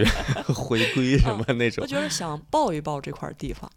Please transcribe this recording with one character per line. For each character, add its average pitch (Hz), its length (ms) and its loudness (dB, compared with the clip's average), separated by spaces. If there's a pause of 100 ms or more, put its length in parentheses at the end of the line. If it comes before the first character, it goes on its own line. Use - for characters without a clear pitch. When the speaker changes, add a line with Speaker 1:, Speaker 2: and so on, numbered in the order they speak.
(220)
Speaker 1:
<laughs> - 320 -4
回 117 240 -2 (160)
归 131 240 4
什 117 180 4
么 113 80 -2 (100)
那 120 140 2
种。 - 140 -4
Speaker 2:
啊， - 20 -4
我 - 40 -4
觉 277 120 -2
得 302 80 -2
想 160 320 -6 (100)
抱 285 220 2
一 151 80 -4
抱 147 200 -6
这 143 100 -10
块 143 180 -10
儿 143 60 -12
地 143 180 -8
方。 - 240 -14